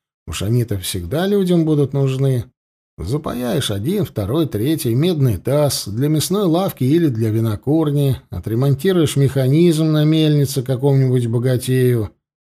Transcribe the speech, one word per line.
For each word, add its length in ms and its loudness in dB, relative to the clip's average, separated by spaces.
Уж 160 -8
они-то 380 -2
всегда 480 -4
людям 380 2
будут 260 2
нужны. 540 0
Запаяешь 760 -4
один, 340 -2
второй, 420 -2
третий, 460 -2
медный 440 0
таз 500 -2
для 220 -2
мясной 360 0
лавки 380 0
или 240 2
для 240 0
винокурни, 1000 0
отремонтируешь 840 0
механизм 760 2
на 120 2
мельнице 580 2
какому-нибудь 640 2
богатею, 840 0